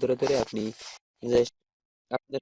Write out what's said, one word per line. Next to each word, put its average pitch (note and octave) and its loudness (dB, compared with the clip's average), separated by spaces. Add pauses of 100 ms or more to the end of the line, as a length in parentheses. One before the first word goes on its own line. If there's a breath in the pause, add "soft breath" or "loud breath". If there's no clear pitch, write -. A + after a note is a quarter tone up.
ধরে B2+ 2
ধরে C3+ 2 (100)
আপনি G#2+ -4 (680)
just A#2+ 4 (640)
আপনার C3+ -8